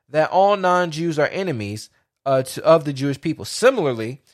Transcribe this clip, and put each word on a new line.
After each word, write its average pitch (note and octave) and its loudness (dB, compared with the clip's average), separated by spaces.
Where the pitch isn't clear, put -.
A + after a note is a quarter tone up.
that D3+ 0
all G3 4
non-Jews E3+ 0
are D3 2
enemies, A2+ -6
uh, C3+ 2
to, - -12
of D#3+ 6
the D3 -4
Jewish C3+ -4
people. D#3 -6
Similarly, C#3+ 0